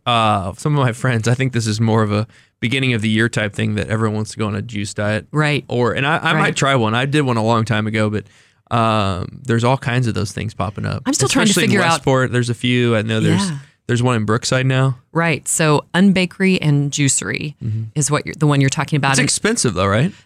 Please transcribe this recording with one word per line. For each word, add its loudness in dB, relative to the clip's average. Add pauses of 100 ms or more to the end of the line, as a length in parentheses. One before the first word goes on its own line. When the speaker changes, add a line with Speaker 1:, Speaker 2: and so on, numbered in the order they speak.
Speaker 1:
uh, 2
some -2
of 2
my 0
friends, -2
I 2
think 0
this -2
is -2
more 4
of 0
a -2 (340)
beginning 0
of 0
the 0
year 2
type -4
thing -4
that -2
everyone -2
wants -6
to -14
go -4
on -4
a -4
juice -8
diet. -4
Speaker 2:
Right. 0
Speaker 1:
Or, 0
and -2
I, 0
I 0
Speaker 2:
Right. 0
Speaker 1:
might 0
try 2
one. 2
I 0
did 0
one 0
a 0
long 2
time -2
ago, 0
but, -4 (460)
um, 0
there's 0
all 2
kinds -2
of -2
those -4
things -6
popping -6
up. -4
Speaker 2:
I'm 0
still 0
trying 2
to 4
Speaker 1:
Especially 2
in 2
Speaker 2:
figure 2
out 2
Speaker 1:
Westport, 0
there's 0
a -4
few. 0
I 2
know -2
there's, 2
Speaker 2:
Yeah. -6 (300)
Speaker 1:
there's 0
one 2
in -2
Brookside 0
now. 0 (140)
Speaker 2:
Right. -2
So 2
Unbakery 2
and 2
Juicery -2
Speaker 1:
Mm-hmm. -4 (120)
Speaker 2:
is -2
what -2
you're, -10
the 2
one 4
you're 4
talking -2
about. 2
Speaker 1:
It's 2
Speaker 2:
And 2
Speaker 1:
expensive 0
though, 0
right? 2 (140)